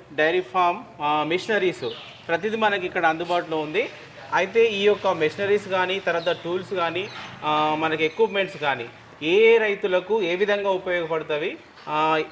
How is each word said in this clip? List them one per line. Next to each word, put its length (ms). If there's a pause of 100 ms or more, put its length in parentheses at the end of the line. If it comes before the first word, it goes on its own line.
(140)
డైరీ 260
ఫామ్, 600
ఆ, 220
మిషనరీస్ 680 (380)
ప్రతిదీ 280
మనకి 300
ఇక్కడ 200
అందుబాటులో 540
ఉంది. 280 (460)
అయితే 320
ఈ 160
యొక్క 240
మిషనరీస్ 600
కానీ, 320
తర్వాత 440
టూల్స్ 300
కానీ, 340 (360)
ఆ, 340
మనకి 260
ఎక్విప్‌మెంట్స్ 520
కానీ 300 (360)
ఏ 320
ఏ 40
రైతులకు 640
ఏ 140
విధంగా 340
ఉపయోగపడతవి, 880 (320)
ఆ, 440